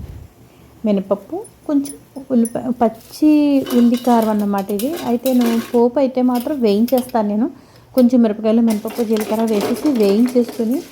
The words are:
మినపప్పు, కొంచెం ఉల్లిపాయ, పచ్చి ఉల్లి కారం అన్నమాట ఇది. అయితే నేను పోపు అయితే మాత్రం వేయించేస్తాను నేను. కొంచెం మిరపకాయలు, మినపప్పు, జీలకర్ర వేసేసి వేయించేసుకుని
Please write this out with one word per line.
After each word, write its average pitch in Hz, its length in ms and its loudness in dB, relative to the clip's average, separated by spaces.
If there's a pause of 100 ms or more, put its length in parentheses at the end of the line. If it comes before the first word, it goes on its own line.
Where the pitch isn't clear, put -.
(840)
మినపప్పు, 202 520 -2 (300)
కొంచెం 285 280 -2 (360)
ఉల్లిపాయ, 233 340 -2 (140)
పచ్చి - 540 0 (460)
ఉల్లి 240 260 4
కారం 226 300 2
అన్నమాట 202 380 -2
ఇది. 214 180 -4 (180)
అయితే 240 200 -2 (120)
నేను 233 200 0 (120)
పోపు 240 320 2
అయితే 254 180 -2 (100)
మాత్రం 247 320 -4
వేయించేస్తాను 226 680 0
నేను. 226 140 0 (460)
కొంచెం 247 300 4
మిరపకాయలు, 220 460 2
మినపప్పు, 220 400 -6
జీలకర్ర 214 420 -2
వేసేసి 233 380 -2 (100)
వేయించేసుకుని 233 800 0 (120)